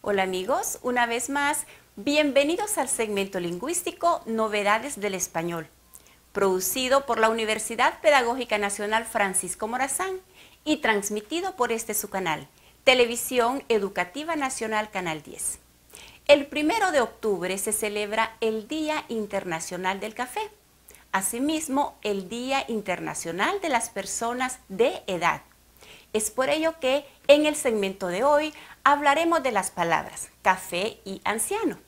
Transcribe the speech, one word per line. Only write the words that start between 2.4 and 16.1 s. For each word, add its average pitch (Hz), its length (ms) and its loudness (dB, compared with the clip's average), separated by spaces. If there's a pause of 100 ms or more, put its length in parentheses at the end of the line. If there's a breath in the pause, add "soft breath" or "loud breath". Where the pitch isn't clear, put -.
al 254 100 -2
segmento 196 500 -2
lingüístico 302 840 -2
Novedades 220 760 0
del 196 140 -2
Español, 170 560 -4 (640 loud breath)
producido 240 720 2
por 233 140 -2
la 226 100 6
Universidad 226 720 0
Pedagógica 254 560 2
Nacional 208 480 -2
Francisco 196 640 -2
Morazán 277 500 -4 (460 loud breath)
y 302 140 2
transmitido 220 760 0
por 240 160 0
este 226 220 -4
su 208 160 -4
canal, 160 400 -4 (340 soft breath)
Televisión 247 840 4
Educativa 214 680 0
Nacional 220 540 -2
Canal 165 320 -6
diez. - 360 -10 (680 loud breath)